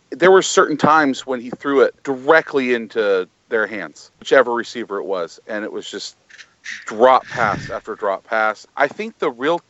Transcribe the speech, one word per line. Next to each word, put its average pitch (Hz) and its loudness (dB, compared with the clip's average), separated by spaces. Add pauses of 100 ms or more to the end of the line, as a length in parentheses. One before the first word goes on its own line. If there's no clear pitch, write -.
(100)
there 175 4
were 190 8
certain 156 0
times 147 2
when 127 -6
he 123 -14
threw 139 -2
it 110 4
directly 135 0
into 104 -2 (220)
their 110 -2
hands, 92 -14
whichever 123 2
receiver 110 -6
it 78 -8
was, 87 -6
and 107 -8
it - -12
was 98 -12
just - -14 (680)
drop 120 4
pass 104 -4
after 107 -10
drop 95 -4
pass. 107 -2 (100)
I 139 0
think 214 -10
the 165 -2
real 139 -4